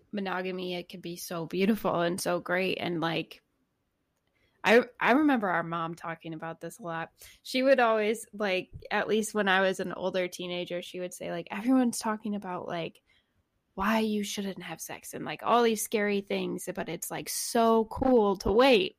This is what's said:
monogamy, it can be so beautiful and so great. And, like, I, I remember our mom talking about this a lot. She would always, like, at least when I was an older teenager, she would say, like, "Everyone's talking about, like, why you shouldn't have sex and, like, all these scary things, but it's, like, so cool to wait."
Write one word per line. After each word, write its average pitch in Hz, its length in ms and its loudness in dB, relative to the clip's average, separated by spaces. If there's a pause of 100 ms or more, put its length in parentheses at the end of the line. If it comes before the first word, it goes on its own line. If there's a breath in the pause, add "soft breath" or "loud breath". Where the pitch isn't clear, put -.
(120)
monogamy, 185 640 -4
it 175 140 -10
can 180 120 -14
be 175 160 -10
so 165 280 -6
beautiful 185 560 2
and 175 180 0
so 175 200 -2
great. 180 400 -2
And, 175 220 -2
like, 165 400 -4 (1200)
I, 233 180 8 (160)
I 196 120 4
remember 262 380 4
our 170 140 0
mom 170 300 -4
talking 165 400 -10
about 160 280 -10
this 165 180 -12
a 233 40 -18
lot. 165 260 -8 (340 soft breath)
She 254 200 0
would 262 180 6
always, 220 520 2
like, 196 360 -2 (220)
at - 180 -2
least 214 240 0
when 208 160 0
I 185 100 6
was 190 220 2
an 180 100 -4
older 185 380 -2
teenager, 175 520 -8
she 180 200 -12
would 180 120 -8
say, 175 180 -10
like, 170 200 -8
"Everyone's 240 480 2
talking 214 360 -4
about, 190 300 -8
like, - 360 -8 (720)
why 214 240 2
you 214 240 -2
shouldn't 196 400 -8
have 170 160 -12
sex - 340 -14
and, 151 120 -8
like, 151 180 -8
all 240 200 4
these 226 200 2
scary 208 380 0
things, 185 540 -4
but 190 120 -6
it's, 180 240 -8
like, 156 160 -8
so 226 640 2
cool 220 460 4
to 202 160 0
wait." 247 460 6